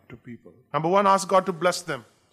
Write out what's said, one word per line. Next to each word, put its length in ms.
to 60
people. 380
Number 140
one, 180
ask 220
God 200
to 40
bless 300
them. 240